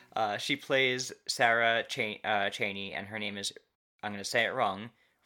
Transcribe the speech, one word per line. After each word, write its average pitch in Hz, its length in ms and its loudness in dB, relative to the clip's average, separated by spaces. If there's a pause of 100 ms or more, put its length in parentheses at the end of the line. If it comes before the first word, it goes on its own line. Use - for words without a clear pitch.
(160)
Uh, 107 220 2
she - 180 -2
plays 131 560 0 (160)
Sarah 117 600 4
Cha-, 110 360 -4
uh, 101 260 2
Cheney, 98 440 -4
and 101 140 -6
her 107 120 -6
name 101 180 -6
is, 101 160 -6 (500)
I'm 107 80 -4
gonna 101 140 -8
say 120 200 2
it 95 80 0
wrong, 110 360 -2 (360)